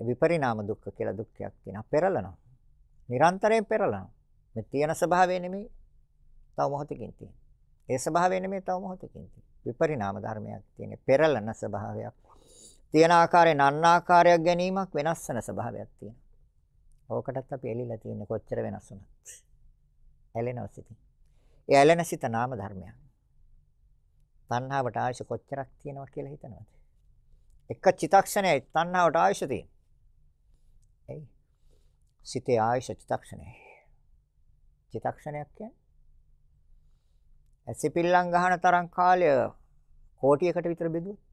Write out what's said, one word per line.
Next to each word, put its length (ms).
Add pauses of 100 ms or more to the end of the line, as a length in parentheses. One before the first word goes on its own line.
විපරිණාම 600
දුක්ඛ 300
කියලා 260
දුක්ඛයක් 400
තියෙනවා. 280
පෙරලනවා. 520 (720)
නිරන්තරයෙන් 560
පෙරලනවා. 460 (440)
මේ 100
තියෙන 280
ස්වභාවය 460
නෙමෙයි. 320 (800)
තව 180
මොහොතකින් 420
තියෙන. 220 (540)
ඒ 100
ස්වභාවය 400
නෙමෙයි 240
තව 140
මොහොතකින් 340
තියෙන. 360 (140)
විපරිණාම 560
ධර්මයක් 520
තියෙන. 320
පෙරලන 520
ස්වභාවයක්. 640 (800)
තියෙන 180
ආකාරයෙන් 480
අන් 240
ආකාරයක් 580
ගැනීමක් 500
වෙනස් 320
වෙන 180
ස්වභාවයක් 500
තියෙනවා. 320 (840)
ඕකටත් 460
අපි 160
එළිලා 300
තියෙන 280
කොච්චර 320
වෙනස් 280
වුණත්. 400 (1040)
ඇලෙනවා 360
සිතින්. 280 (720)
ඒ 80
ඇලෙන 280
සිත 200
නාම 280
ධර්මයක්. 440 (1500)
තණ්හාවට 520
ආයුෂ 280
කොච්චරක් 520
තියෙනවා 300
කියලා 260
හිතනවද? 380 (1000)
එක 140 (100)
චිත්තක්ෂණයයි 680
තණ්හාවට 540
ආයුෂ 260
තියෙන්නේ. 260 (1400)
ඇයි? 220 (960)
සිතේ 360
ආයුෂ 280
චිත්තක්ෂණයයි. 680 (1300)
චිත්තක්ෂණයක් 640
කියන්නේ 280 (1900)
ඇසිපිල්ලම් 640
ගහන 300
තරම් 300
කාලය 420 (920)
කෝටියකට 440
විතර 220
බෙදුවොත් 320 (120)